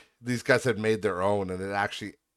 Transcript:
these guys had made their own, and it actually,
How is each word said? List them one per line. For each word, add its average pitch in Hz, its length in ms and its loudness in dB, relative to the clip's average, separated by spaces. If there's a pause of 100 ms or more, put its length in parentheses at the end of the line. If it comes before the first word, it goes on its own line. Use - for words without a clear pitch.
(220)
these 120 200 -4
guys 123 220 4
had 110 140 2
made 110 240 0
their 92 180 0
own, 98 300 2
and 92 100 -6
it 98 120 -6
actually, 101 420 -4 (220)